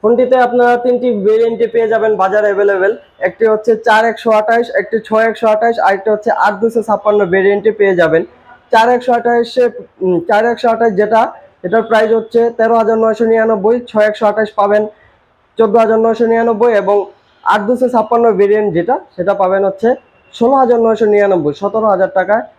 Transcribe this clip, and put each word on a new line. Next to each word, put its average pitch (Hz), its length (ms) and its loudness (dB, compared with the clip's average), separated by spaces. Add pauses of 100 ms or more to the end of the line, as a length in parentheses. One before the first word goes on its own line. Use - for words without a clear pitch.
ফোনটিতে 240 340 2
আপনারা 240 420 2
তিনটি 247 360 -2
ভেরিয়েন্টে 220 540 0
পেয়ে 226 200 -2
যাবেন 220 280 0
বাজারে 208 300 0
অ্যাভেলেবেল। 202 520 0 (220)
একটি 185 260 -2
হচ্ছে 214 300 0
চার 220 300 2
একশো 226 260 -2
আঠাশ, 226 440 0
একটি 208 240 -4
ছয় 220 260 -2
একশো 220 220 -2
আঠাশ, 220 320 0
আরেকটি 196 300 0
হচ্ছে 214 220 -2
আট 202 220 0
দুশো 226 300 -2
ছাপ্পান্ন 208 420 0
ভেরিয়েন্টে 202 460 0
পেয়ে 196 240 0
যাবেন। 165 300 0 (460)
চার 226 180 4
একশো 247 240 0
আঠাশে, 240 560 0 (320)
উম, 180 260 0
চার 214 180 2
একশো 233 240 -2
আঠাশ 233 240 2
যেটা, 208 400 0 (300)
এটার 202 180 0
প্রাইস 220 300 0
হচ্ছে 233 380 0
তেরো 226 280 0
হাজার 226 200 0
নয়শো 226 280 0
নিরানব্বই, 220 600 0
ছয় 214 180 0
একশো 214 200 -2
আঠাশ 214 300 0
পাবেন 208 320 0 (680)
চোদ্দ 220 200 2
হাজার 226 220 2
নয়শো 226 260 0
নিরানব্বই 233 480 0
এবং 202 320 0 (380)
আট 202 180 0
দুশো 247 280 -2
ছাপ্পান্ন 233 420 0
ভেরিয়েন্ট 202 420 0
যেটা, 175 260 -2 (160)
সেটা 185 180 -2
পাবেন 196 320 0
হচ্ছে 220 300 -2 (380)
ষোলো 247 220 2 (1300)
হাজার 190 260 0
টাকায় 190 280 0 (180)